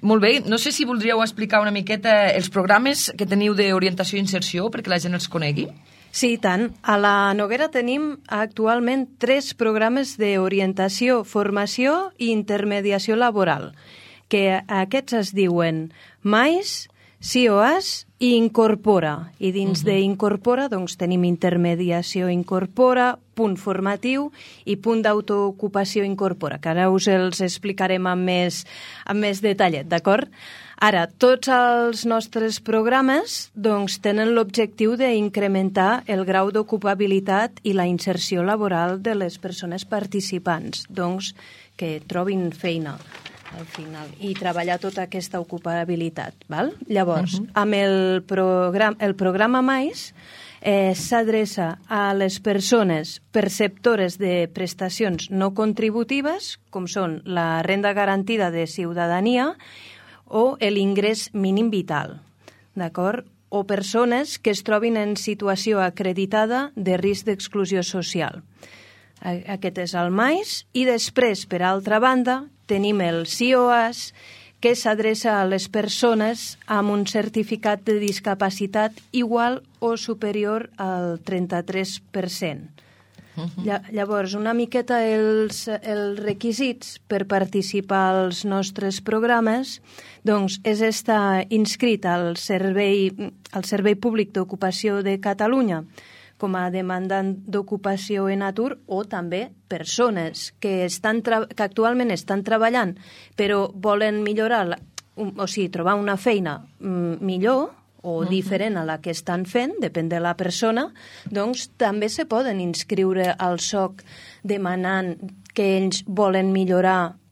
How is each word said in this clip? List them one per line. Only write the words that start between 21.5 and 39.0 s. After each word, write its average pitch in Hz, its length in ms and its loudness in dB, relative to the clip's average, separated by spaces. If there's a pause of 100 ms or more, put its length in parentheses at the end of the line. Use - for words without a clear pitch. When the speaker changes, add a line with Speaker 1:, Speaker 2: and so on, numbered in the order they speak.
Speaker 2:
Incorpora, 240 880 2 (160)
Punt 208 240 0
Formatiu 202 720 -2 (340)
i 202 120 -2
Punt 220 260 0
d'Autoocupació 202 1000 0
Incorpora, 190 560 -2
que 165 80 -4
ara 180 220 4
us 185 180 4
els 185 320 2
explicarem 185 680 0
amb 180 180 0
més, 180 400 0 (400)
amb 202 160 -2
més 202 220 0
detallet, 190 460 2
d'acord? 185 400 2 (520)
Ara, 190 280 4
tots 254 400 4
els 240 580 4
nostres 220 540 -2
programes, 262 920 2
doncs, 202 460 0
tenen 214 360 2
l'objectiu 220 600 0
d'incrementar 202 1120 2
el 190 180 0
grau 190 280 2
d'ocupabilitat 202 1120 0
i 202 80 0
la 185 160 2
inserció 180 560 -2
laboral 190 580 0